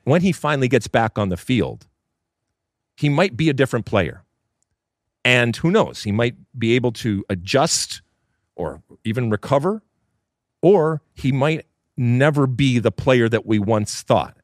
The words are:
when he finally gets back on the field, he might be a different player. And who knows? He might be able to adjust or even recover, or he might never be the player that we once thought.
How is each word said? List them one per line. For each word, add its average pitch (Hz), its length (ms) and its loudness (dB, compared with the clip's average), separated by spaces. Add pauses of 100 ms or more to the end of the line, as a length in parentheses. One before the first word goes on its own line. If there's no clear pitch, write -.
when 160 180 2
he 185 100 2
finally 143 360 -2
gets 120 200 0
back 113 300 0
on 104 100 -2
the 90 80 -4
field, 71 500 -4 (1120)
he 147 120 -2
might 147 280 0
be 160 140 2
a 139 40 0
different 123 320 0
player. 87 380 -2 (1000)
And 120 300 2
who - 160 -2
knows? 180 320 0
He 104 100 -6
might 120 220 0 (240)
be 113 160 2
able 123 180 0
to 104 360 -4
adjust 101 720 -2 (540)
or 76 260 -10 (220)
even 113 260 -2
recover, 143 520 -2 (800)
or 160 400 2 (140)
he 131 180 -2
might 143 320 0 (320)
never 135 500 2
be 127 320 0
the 110 140 2
player 123 340 2
that 110 200 0
we 107 120 0
once 107 440 -2
thought. - 420 0